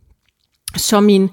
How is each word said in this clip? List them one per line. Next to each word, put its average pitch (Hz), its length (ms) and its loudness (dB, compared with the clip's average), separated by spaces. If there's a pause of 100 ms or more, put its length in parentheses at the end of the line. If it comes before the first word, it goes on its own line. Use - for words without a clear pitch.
(760)
Så 202 240 -2
min 196 340 2